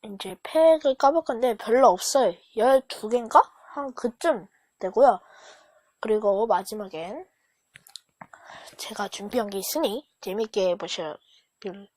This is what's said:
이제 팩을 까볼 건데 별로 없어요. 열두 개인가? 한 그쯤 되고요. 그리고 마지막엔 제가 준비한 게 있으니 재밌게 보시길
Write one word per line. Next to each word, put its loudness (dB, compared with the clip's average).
이제 -12
팩을 4
까볼 2
건데 -2
별로 4
없어요. 2
열두 0
개인가? 4
한 -10
그쯤 -4
되고요. 4
그리고 0
마지막엔 -6
제가 -10
준비한 -6
게 -8
있으니 -4
재밌게 -2
보시길 -12